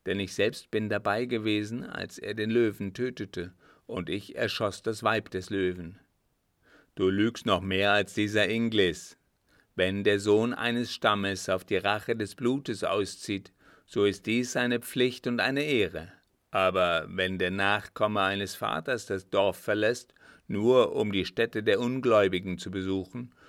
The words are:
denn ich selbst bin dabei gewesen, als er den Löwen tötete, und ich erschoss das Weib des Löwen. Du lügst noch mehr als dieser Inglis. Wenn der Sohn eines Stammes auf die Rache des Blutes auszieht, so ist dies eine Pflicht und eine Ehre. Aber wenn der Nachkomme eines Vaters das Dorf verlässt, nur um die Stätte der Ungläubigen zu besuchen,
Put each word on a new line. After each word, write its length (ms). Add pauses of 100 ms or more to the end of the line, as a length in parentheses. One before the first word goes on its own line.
denn 140
ich 160
selbst 340
bin 200
dabei 360
gewesen, 580
als 360
er 160
den 160
Löwen 420
tötete, 600 (340)
und 220
ich 260
erschoss 480
das 200
Weib 280
des 180
Löwen. 500 (960)
Du 160
lügst 360
noch 160
mehr 320
als 200
dieser 360
Inglis. 680 (580)
Wenn 280
der 160
Sohn 340
eines 400
Stammes 560
auf 140
die 140
Rache 380
des 200
Blutes 480
auszieht, 680 (320)
so 200
ist 200
dies 320
eine 220
Pflicht 480
und 120
eine 240
Ehre. 480 (420)
Aber 540
wenn 320
der 120
Nachkomme 680
eines 360
Vaters 500
das 240
Dorf 280
verlässt, 560 (340)
nur 460
um 200
die 120
Stätte 380
der 160
Ungläubigen 760
zu 140
besuchen, 640 (160)